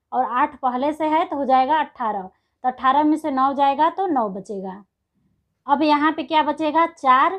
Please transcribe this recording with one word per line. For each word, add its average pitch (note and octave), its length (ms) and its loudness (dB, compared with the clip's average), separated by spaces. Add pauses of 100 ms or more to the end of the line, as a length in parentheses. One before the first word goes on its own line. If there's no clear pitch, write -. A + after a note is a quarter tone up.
(100)
और B3 140 0
आठ B3+ 320 -2
पहले C4 360 -2
से D#4 140 -4
है, D#4+ 180 0
तो F4 100 -10
हो C#4 100 -4
जाएगा C4 340 2
अठारह। G#3 500 -6 (340)
तो B3+ 60 0
अठारह C4 340 0
में D4+ 140 2
से D#4 140 -6
नौ C4+ 220 0
जाएगा, C#4 360 2
तो F#4+ 180 -4
नौ B3+ 220 0
बचेगा। F#3+ 440 -10 (920)
अब C#4 140 2
यहाँ D4+ 300 2
पे D#4 120 -6
क्या D#4 200 0
बचेगा, D4+ 440 0
चार, D4+ 520 2